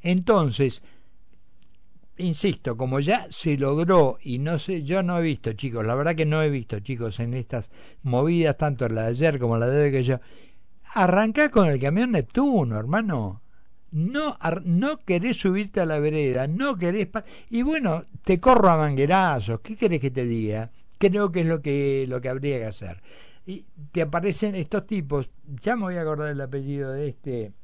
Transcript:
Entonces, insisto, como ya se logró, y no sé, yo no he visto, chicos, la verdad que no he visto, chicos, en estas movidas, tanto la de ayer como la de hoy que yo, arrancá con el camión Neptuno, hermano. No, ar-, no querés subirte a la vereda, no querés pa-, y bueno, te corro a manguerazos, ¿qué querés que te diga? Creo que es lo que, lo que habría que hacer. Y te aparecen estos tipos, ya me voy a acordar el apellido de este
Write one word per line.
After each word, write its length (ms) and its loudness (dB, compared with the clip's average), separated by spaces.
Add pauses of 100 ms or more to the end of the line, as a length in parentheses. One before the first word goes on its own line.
Entonces, 800 2 (1300)
insisto, 580 0
como 240 0
ya 300 2
se 280 0
logró, 640 6
y 180 -4
no 200 -2
sé, 240 -4
yo 180 0
no 160 0
he 40 2
visto, 320 -2
chicos, 320 -4
la 100 0
verdad 200 0
que 100 0
no 180 2
he 60 2
visto, 320 -4
chicos, 400 -6
en 120 -4
estas 380 -6 (320)
movidas, 540 4
tanto 320 0
la 140 0
de 40 0
ayer 320 2
como 180 2
la 100 2
de 180 4
hoy 60 4
que 120 2
yo, 160 2 (720)
arrancá 560 4
con 180 6
el 120 2
camión 320 2
Neptuno, 640 2
hermano. 640 -2 (500)
No, 480 -2
ar-, 260 -4
no 340 2
querés 380 0
subirte 420 0
a 60 2
la 140 0
vereda, 480 0
no 300 0
querés 300 0
pa-, 160 -6 (260)
y 120 0
bueno, 440 0 (180)
te 160 4
corro 300 8
a 80 6
manguerazos, 840 2
¿qué 140 -10
querés 260 2
que 100 -2
te 140 -2
diga? 460 -2 (260)
Creo 340 4
que 100 0
es 40 2
lo 160 0
que, 460 0
lo 120 -4
que 100 -4
habría 300 -2
que 60 -6
hacer. 360 -10 (440)
Y 200 -12 (260)
te 100 0
aparecen 540 0
estos 300 -2
tipos, 460 -2 (300)
ya 140 2
me 80 -2
voy 120 -4
a 60 -2
acordar 300 -2
el 100 -4
apellido 500 -4
de 160 -4
este 460 -6 (100)